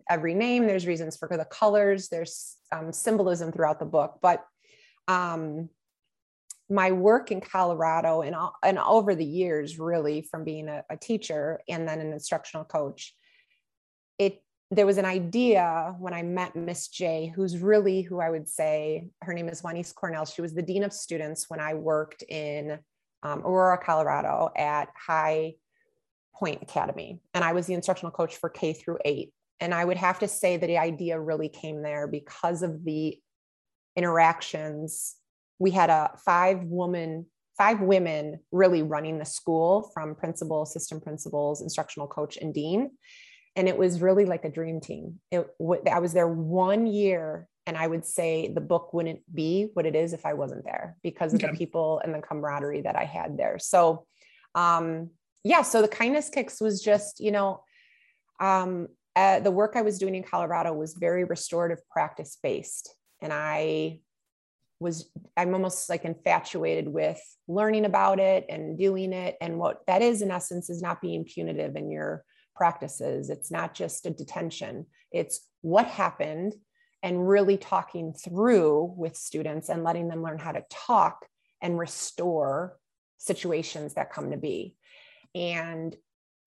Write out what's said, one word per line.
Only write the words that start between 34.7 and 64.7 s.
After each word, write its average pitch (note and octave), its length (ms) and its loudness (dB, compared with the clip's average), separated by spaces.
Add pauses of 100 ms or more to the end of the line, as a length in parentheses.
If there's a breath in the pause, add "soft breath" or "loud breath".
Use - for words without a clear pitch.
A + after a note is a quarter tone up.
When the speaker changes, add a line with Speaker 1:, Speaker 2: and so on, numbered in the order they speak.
Speaker 1:
We F#3 140 4
had F3 180 6
a D#3 220 6 (120)
five F3+ 420 4
woman, E3+ 600 -4 (320)
five G#3 240 4
women E3 600 2 (100)
really F3+ 320 6
running D#3 340 -2
the D3+ 80 -8
school, E3+ 680 2
from D#3 200 -6
principal, D#3+ 480 -4
assistant D#3 420 -8
principals, D3 580 -4
instructional D3+ 460 -6
coach, D3+ 300 -8
and D#3 160 -8
dean. F#3 380 -2 (640 loud breath)
And F#3 120 2
it F#3 80 2
was F3+ 240 2
really F#3+ 260 6
like E3+ 200 -2
a D#3 60 -6
dream D#3+ 280 -6
team. D#3+ 400 -12 (120)
It F3 160 0 (120)
w-, E3+ 220 0 (100)
I F3 60 2
was F3 160 0
there E3+ 140 6
one F3+ 580 2
year, F3+ 600 0 (180)
and E3 100 -4
I D#3+ 120 0
would E3 180 -2
say D#3+ 440 0
the D#3+ 120 -2
book E3+ 320 0
wouldn't E3 280 -2 (120)
be F3 400 0
what D#3+ 140 0
it D3+ 80 0
is E3 180 2
if D#3 140 -6
I D3 80 -2
wasn't C#3+ 280 -6
there - 380 -8
because E3 320 -4
of G#3+ 100 4
Speaker 2:
Okay. D3+ 80 0
Speaker 1:
the D#3+ 60 -6
people D#3+ 460 0
and D#3+ 100 -4
the D3+ 80 -6
camaraderie D3 600 -4
that - 140 -2
I - 100 0
had D3 300 -8
there. - 220 -2
So, E3 480 4 (480 soft breath)
um, E3 560 2 (340)
yeah, C#4+ 200 6
so A3+ 180 4
the G#3+ 60 6
Kindness C4 420 0
Kicks - 320 -4
was G#3 220 0
just, G#3 360 2
you G#3 120 2
know, G3 320 0 (760 soft breath)
um, F#3 500 2 (260)
uh, F#3+ 240 8
the G3+ 100 4
work G#3 260 4
I A#3+ 60 2
was G#3+ 160 2
doing F#3+ 160 0
in F#3 80 -4
Colorado E3+ 500 0
was D#3 220 -4
very F3 300 2
restorative E3+ 560 -2 (100)
practice - 540 -4
based. - 520 -4 (280)
And D#3 100 -6
I D#3 680 -2 (800)